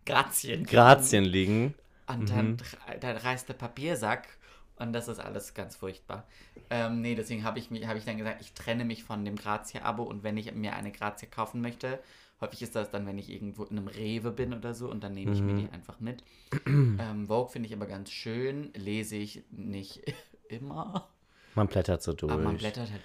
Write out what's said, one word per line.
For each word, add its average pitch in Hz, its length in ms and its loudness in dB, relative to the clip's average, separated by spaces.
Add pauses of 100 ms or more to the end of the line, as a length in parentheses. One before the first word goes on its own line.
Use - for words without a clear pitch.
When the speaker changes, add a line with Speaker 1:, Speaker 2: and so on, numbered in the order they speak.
Speaker 1:
Grazien. - 600 2
Speaker 2:
Grazien 120 580 12
liegen. 101 480 4 (320)
Speaker 1:
Und 117 240 -2
dann 107 220 4
Speaker 2:
Mhm. 117 60 -2
Speaker 1:
dr-, - 420 -12
dann 123 180 -4
reißt 123 320 -4
der 135 60 -8
Papiersack 120 720 -2 (480)
und 117 180 -4
das 117 140 -4
ist 113 120 -6
alles 101 360 -10
ganz 95 200 -10
furchtbar. 98 520 -10 (420)
Ähm, 117 320 0
nee, 120 140 -2
deswegen 110 280 -4
hab 110 140 -2
ich 117 140 -10
mi-, 113 160 -6
hab 110 100 -4
ich 110 80 -8
dann 110 140 -4
gesagt, 107 200 -6
ich - 140 -20
trenne 120 320 -4
mich 113 180 -6
von 104 220 -4
dem 101 100 -4
Grazia-Abo 107 680 -4
und 104 180 -8
wenn 107 160 -4
ich 110 160 -8
mir 107 220 -6
eine 104 160 -8
Grazia - 360 -6
kaufen 117 340 -6
möchte, 127 380 -6 (420)
häufig - 200 -8
ist 110 140 -8
das 104 160 -2
dann, 101 160 -6
wenn 98 100 -6
ich 98 120 -12
irgendwo 98 340 -10
in - 140 -6
einem 98 100 -6
Rewe 110 420 -4
bin 123 240 -4
oder 117 200 -6
so 120 160 -8
und 107 160 -8
dann 101 80 -8
nehme 98 180 -4
ich 101 100 2
mir 101 120 2
Speaker 2:
Mhm. 101 60 2
Speaker 1:
die 101 140 -4
einfach - 280 -16
mit. 120 220 -8 (280)
Speaker 2:
<clears throat> 143 160 -2
Speaker 1:
Ähm, 113 600 4
Vogue 117 240 2
finde 117 160 -6
ich 107 60 -10
aber 104 120 -6
ganz 98 260 -10
schön, 131 600 -6
lese 107 420 -4
ich 104 360 -8
nicht 98 500 -10 (260)
<laughs> - 220 -20
immer. 156 600 -8 (460)
Speaker 2:
Man 107 120 4
blättert 90 360 2
so 85 80 -2
Speaker 1:
Aber 76 260 -2
man 78 60 0
Speaker 2:
durch. 104 160 0
Speaker 1:
blättert 107 320 -6
halt 101 120 -10